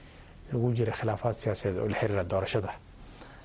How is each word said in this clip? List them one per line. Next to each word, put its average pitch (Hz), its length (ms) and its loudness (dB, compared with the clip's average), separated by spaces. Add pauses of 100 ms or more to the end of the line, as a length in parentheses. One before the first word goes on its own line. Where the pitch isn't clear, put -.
(520)
lagu 123 220 4
jiray 113 200 4
khilaafaad 110 420 0
siyaasadeed 98 460 0
oo - 60 2
la 98 120 2
xiriira 101 240 2
doorashada. 95 480 2 (720)